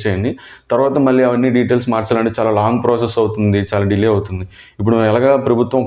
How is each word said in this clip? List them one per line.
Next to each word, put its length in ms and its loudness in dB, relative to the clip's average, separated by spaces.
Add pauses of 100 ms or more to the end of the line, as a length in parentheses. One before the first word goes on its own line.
చేయండి. 280 -2 (420)
తర్వాత 240 0 (100)
మళ్ళీ 220 2
అవన్నీ 280 0
డీటెయిల్స్ 380 0
మార్చాలంటే 440 0
చాలా 200 0
లాంగ్ 260 0
ప్రాసెస్ 380 0
అవుతుంది, 380 0 (120)
చాలా 200 0
డిలే 220 0
అవుతుంది. 300 -4 (340)
ఇప్పుడు 180 0 (140)
ఎలాగా 220 2 (160)
ప్రభుత్వం 380 0